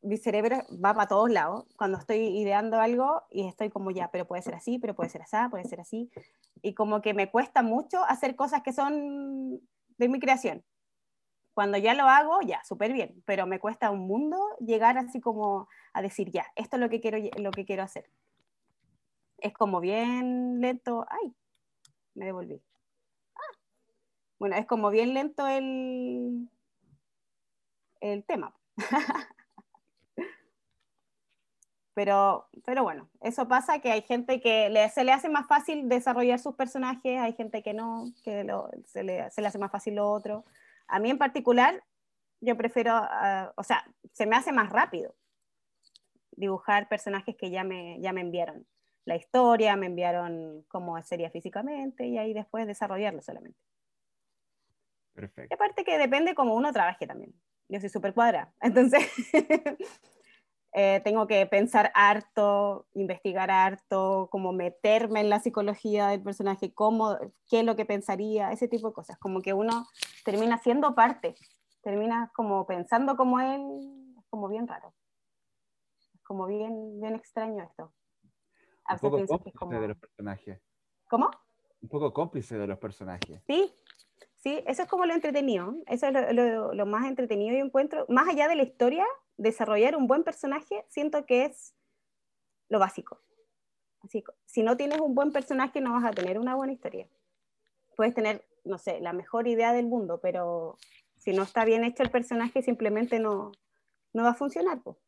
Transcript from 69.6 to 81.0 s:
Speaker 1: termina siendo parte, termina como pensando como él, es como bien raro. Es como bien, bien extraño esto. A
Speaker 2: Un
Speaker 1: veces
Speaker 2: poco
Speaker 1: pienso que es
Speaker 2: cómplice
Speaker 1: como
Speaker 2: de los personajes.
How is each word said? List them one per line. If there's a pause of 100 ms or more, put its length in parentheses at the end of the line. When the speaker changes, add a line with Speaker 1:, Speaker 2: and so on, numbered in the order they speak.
Speaker 1:
termina
siendo
parte, (480)
termina
como
pensando
como
él,
es
como
bien
raro. (1200)
Es
como
bien,
bien
extraño
esto. (920)
A
Speaker 2:
Un
Speaker 1:
veces
Speaker 2:
poco
Speaker 1:
pienso
que
es
Speaker 2:
cómplice
Speaker 1:
como
Speaker 2:
de
los
personajes. (480)